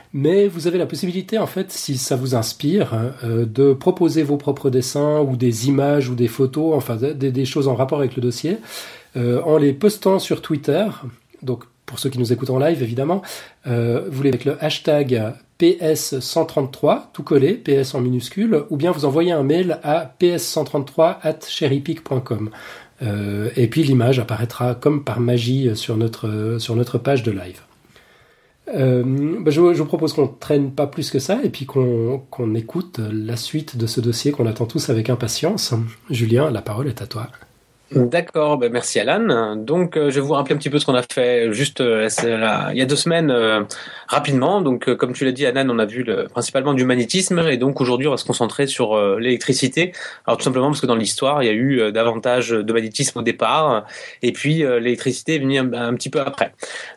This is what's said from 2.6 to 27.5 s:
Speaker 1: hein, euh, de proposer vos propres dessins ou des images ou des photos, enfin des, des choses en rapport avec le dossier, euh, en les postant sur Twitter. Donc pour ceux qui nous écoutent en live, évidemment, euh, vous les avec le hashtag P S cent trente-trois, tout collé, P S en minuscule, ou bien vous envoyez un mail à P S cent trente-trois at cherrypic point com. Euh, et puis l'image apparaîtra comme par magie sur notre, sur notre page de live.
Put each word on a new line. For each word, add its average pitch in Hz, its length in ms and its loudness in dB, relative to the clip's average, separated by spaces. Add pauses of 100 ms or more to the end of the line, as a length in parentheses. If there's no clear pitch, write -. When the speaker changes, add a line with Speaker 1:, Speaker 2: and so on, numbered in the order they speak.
Speaker 1:
hein, 117 180 -2 (120)
euh, 117 220 0
de 135 260 4
proposer 160 500 2
vos 143 140 0
propres 143 340 -2
dessins 143 500 0
ou 135 140 2
des 117 320 0
images 139 440 2
ou 127 40 -2
des 120 140 2
photos, 151 480 0
enfin 123 200 -2
des, 135 360 -2
des 127 140 0
choses 139 200 0
en 131 80 2
rapport 131 260 0
avec 127 160 -2
le 123 60 -4
dossier, 151 360 -2 (580)
euh, 120 300 0
en 156 100 6
les 143 160 6
postant 190 460 4
sur - 240 -2
Twitter. 147 420 0 (560)
Donc 127 240 -6 (220)
pour - 120 -12
ceux 135 120 -2
qui 127 80 -6
nous 120 160 2
écoutent 123 160 -6
en 127 80 2
live, 147 240 2
évidemment, 135 400 -2 (440)
euh, 120 440 0
vous 135 120 -6
les 143 60 4
avec 127 160 0
le 143 180 0
hashtag 139 680 0 (240)
P 175 240 4
S 156 400 0
cent 165 240 0
trente-trois, 156 720 0
tout - 80 -12
collé, 147 320 4
P 156 180 -2
S 135 220 0
en 131 80 -2
minuscule, 147 640 0
ou 156 80 -4
bien 156 140 0
vous 156 160 0
envoyez 165 260 2
un 156 100 2
mail 160 400 2
à 151 180 2 (180)
P 180 100 4
S 175 180 0
cent 156 180 -2
trente-trois 156 580 0
at 156 160 -2 (100)
cherrypic 143 560 -2
point 131 160 -2
com. 107 300 -6 (500)
Euh, 104 560 -2
et 120 120 4
puis 151 140 0
l'image 131 360 4
apparaîtra 120 560 -2
comme 147 280 0
par 117 160 -4
magie 120 560 2
sur 110 220 -4
notre, 110 600 -2
sur 113 180 -4
notre 123 220 0
page 131 240 0
de 113 80 0
live. 92 320 -8 (1120)